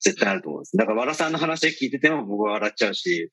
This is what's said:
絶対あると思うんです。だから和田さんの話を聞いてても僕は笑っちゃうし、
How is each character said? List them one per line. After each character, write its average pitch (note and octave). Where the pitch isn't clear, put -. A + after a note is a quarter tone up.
絶 -
対 A2
あ G2
る -
と -
思 -
う D3
ん -
で -
す。 -
だ G#2+
か G#2+
ら A2
和 B2+
田 D3+
さ D#3+
ん -
の E3
話 D#3+
を -
聞 C3+
い A2+
て C3+
て D3+
も D3
僕 G2+
は G#2
笑 G#2
っ -
ち A#2
ゃ G#2
う G2
し、 E2+